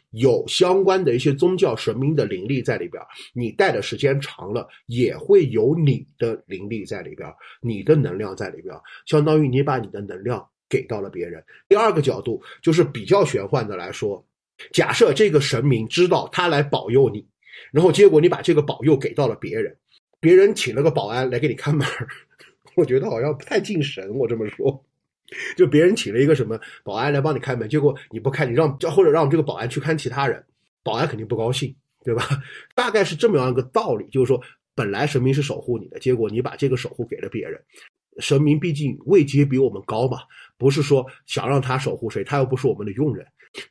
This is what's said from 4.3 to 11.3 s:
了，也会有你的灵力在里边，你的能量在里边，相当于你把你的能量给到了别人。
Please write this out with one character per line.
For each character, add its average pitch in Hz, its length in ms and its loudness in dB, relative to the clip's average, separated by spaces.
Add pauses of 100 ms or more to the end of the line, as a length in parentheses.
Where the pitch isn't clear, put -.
了， 117 160 -6 (200)
也 117 280 -2
会 190 340 4
有 110 260 2
你 139 300 0 (120)
的 113 300 -4
灵 95 200 -12
力 107 160 -8
在 98 180 -12
里 80 120 -16
边， 76 160 -14 (320)
你 107 220 -6
的 151 120 6
能 101 220 0
量 98 180 -8
在 98 140 -8
里 - 120 -14
边， 87 140 -14 (300)
相 151 180 2
当 156 180 4
于 143 60 2
你 127 140 2
把 139 160 -2
你 107 100 -8
的 101 140 -12
能 95 220 -14
量 107 220 -6 (240)
给 - 140 -2
到 104 180 -8
了 98 80 -10
别 85 180 -10
人。 82 140 -16 (280)